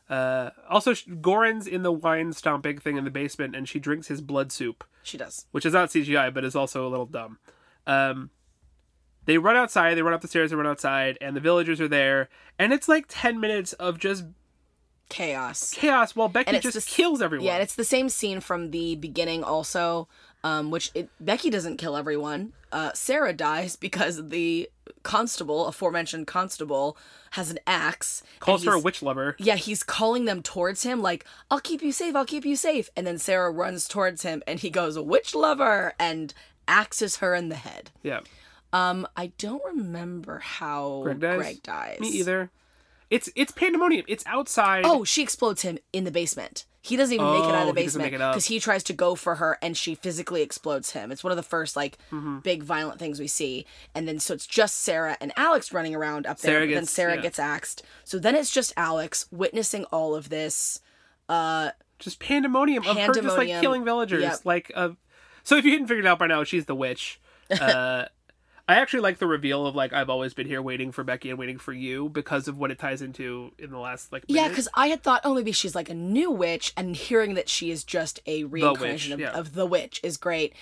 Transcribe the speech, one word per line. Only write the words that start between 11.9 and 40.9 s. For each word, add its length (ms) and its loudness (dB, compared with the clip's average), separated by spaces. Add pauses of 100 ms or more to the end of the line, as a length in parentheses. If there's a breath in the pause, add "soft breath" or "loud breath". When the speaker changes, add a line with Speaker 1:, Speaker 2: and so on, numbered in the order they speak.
Speaker 1:
and 140 4
it's, 160 2
like, 220 6
ten 300 0
minutes 340 -2
of 260 -4
just 240 -2 (840)
Speaker 2:
Chaos. 640 -4
Speaker 1:
chaos 460 4
while 100 4
Becky 200 2
Speaker 2:
And 100 4
it's 60 2
Speaker 1:
just 120 2
Speaker 2:
the 40 -4 (120)
s-, 40 -4
Speaker 1:
kills 260 4
everyone. 240 0
Speaker 2:
yeah, 80 2
and 100 2
it's 120 -2
the 100 -2
same 240 2
scene 320 -2
from 300 -4
the 240 -4
beginning 480 -4
also, 640 -2 (340 soft breath)
um, 260 -2
which 240 -4
it, 160 -4 (100)
Becky 300 0
doesn't 280 -2
kill 180 -4
everyone. 560 -4 (220)
Uh, 200 -4
Sarah 380 0
dies 460 -2
because 500 -4
the 420 -2 (340)
constable, 640 0
aforementioned 600 -2
constable, 680 -2 (340 loud breath)
has 180 -6
an 160 -8
axe. 560 0 (120 loud breath)
And 80 -20
Speaker 1:
Calls 240 4
her 80 6
a 20 8
Speaker 2:
he's 80 4
Speaker 1:
witch 180 0
lover. 380 -2
Speaker 2:
Yeah, 160 4
he's 260 -4
calling 440 2
them 180 -2
towards 400 -2
him, 180 0
like, 220 0 (260 loud breath)
"I'll 120 2
keep 200 -4
you 120 0
safe, 200 -2
I'll 120 2
keep 180 -6
you 140 0
safe." 400 0
And 100 -4
then 100 -4
Sarah 320 2
runs 380 -2
towards 360 -2
him, 220 -4
and 140 -4
he 100 -4
goes, 300 0
"Witch 340 2
lover," 640 2
and 360 -2 (340 loud breath)
axes 500 2
her 160 2
in 140 0
the 80 -6
head. 360 -14 (120)
Speaker 1:
Yeah. 160 -4 (540 loud breath)
Speaker 2:
Um, 420 0
I 120 -6 (100)
don't 260 -8
remember 760 -6
how 640 -6